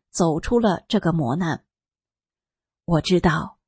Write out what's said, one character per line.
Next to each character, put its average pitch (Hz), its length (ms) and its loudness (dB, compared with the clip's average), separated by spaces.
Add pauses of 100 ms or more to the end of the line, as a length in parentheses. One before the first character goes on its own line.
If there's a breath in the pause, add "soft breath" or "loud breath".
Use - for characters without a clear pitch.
(100)
走 165 280 0
出 240 220 0
了 202 260 0
这 208 140 0
个 165 120 0
磨 143 220 -2
难。 165 300 -4 (1200)
我 165 160 0
知 180 200 2
道 - 480 -2